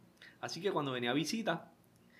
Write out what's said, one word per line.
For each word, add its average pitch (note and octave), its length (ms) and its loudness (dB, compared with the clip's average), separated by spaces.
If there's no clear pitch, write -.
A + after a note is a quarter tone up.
Así A#2+ 200 -6
que F#3+ 120 0
cuando D3 200 2
venía A#2+ 200 2
visita, G#3+ 600 0